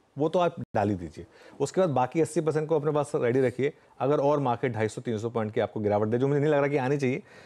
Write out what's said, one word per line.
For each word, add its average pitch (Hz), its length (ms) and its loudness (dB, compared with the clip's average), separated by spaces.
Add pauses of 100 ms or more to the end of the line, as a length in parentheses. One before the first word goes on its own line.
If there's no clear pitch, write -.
(180)
वो 147 100 0
तो 180 100 0
आप 170 220 -2
डाल 107 280 -2
ही 104 60 0
दीजिए। 85 320 -10 (340)
उसके 139 200 -2
बाद 185 100 2
बाकी 127 300 0
अस्सी 156 200 0
परसेंट 156 280 -2
को 160 80 2
अपने 147 160 0
पास 147 220 0
रेडी 127 260 2
रखिए। 127 320 0 (260)
अगर 139 200 2
और 143 220 2
मार्केट 123 320 0
ढाई 110 160 0
सौ, - 120 -10
तीन 113 180 -4
सौ 113 120 -6
पॉइंट 110 240 -4
की 123 60 0
आपको 107 200 -2
गिरावट 104 280 2
दे, 117 100 0
जो 135 100 2
मुझे 143 120 2
नहीं 151 100 2
लग 147 80 4
रहा 143 100 2
कि 143 80 0
आनी 139 220 0
चाहिए, 139 240 -2 (240)